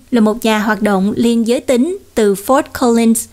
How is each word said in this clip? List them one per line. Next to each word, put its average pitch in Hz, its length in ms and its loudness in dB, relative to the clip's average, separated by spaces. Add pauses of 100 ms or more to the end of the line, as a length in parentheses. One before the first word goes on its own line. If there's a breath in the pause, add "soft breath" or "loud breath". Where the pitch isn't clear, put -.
(100)
là 240 100 2
một 214 240 0
nhà 220 140 0
hoạt 208 240 -2
động 202 340 0
liên 233 300 0
giới 233 140 0
tính 285 380 0 (160)
từ 202 200 2
Fort 269 280 0 (180)
Collins 233 520 2